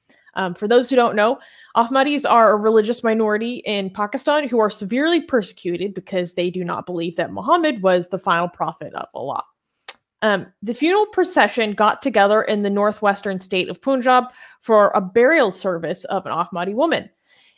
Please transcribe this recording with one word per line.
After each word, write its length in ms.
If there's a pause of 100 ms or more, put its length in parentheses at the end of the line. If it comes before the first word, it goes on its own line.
(340)
Um, 200
for 120
those 240
who 60
don't 180
know, 240 (380)
Ahmadis 520
are 240
a 40
religious 480
minority 600
in 240
Pakistan 580
who 100
are 120
severely 500
persecuted 760
because 400
they 160
do 140
not 220
believe 300
that 160
Muhammad 500
was 260
the 100
final 300
prophet 460
of 200
Allah. 300 (800)
Um, 240 (160)
the 120
funeral 320
procession 680
got 260
together 420
in 200
the 80
northwestern 680
state 300
of 120
Punjab 440 (380)
for 320
a 60
burial 500
service 540
of 200
an 80
Ahmadi 400
woman. 380 (480)